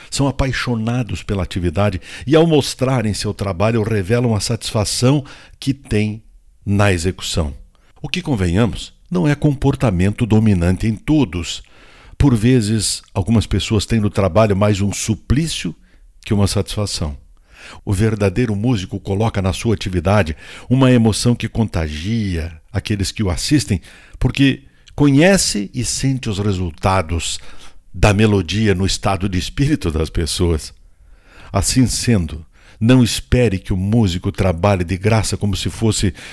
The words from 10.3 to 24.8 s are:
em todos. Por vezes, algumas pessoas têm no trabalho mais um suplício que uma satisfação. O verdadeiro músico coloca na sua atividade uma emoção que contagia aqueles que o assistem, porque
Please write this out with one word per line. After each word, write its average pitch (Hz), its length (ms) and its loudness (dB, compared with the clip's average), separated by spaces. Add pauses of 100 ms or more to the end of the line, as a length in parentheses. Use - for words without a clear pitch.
em 110 120 0
todos. 95 680 -2 (540)
Por 127 180 4
vezes, 110 680 0 (100)
algumas 107 340 2
pessoas 104 380 0
têm 113 160 0
no 104 80 2
trabalho 101 440 2
mais 101 280 2
um 98 100 -2
suplício - 840 -4 (520)
que - 80 -2
uma 98 140 2
satisfação. 95 680 -4 (680)
O 107 80 -2
verdadeiro 104 640 0
músico 101 440 -2
coloca 101 420 -2
na 92 120 0
sua 113 200 -2
atividade 90 600 0 (340)
uma 131 220 4
emoção 117 420 4
que 113 140 -4
contagia 85 1120 -4 (100)
aqueles 101 400 -2
que 113 120 -4
o 92 60 0
assistem, 104 520 0 (380)
porque - 440 0 (300)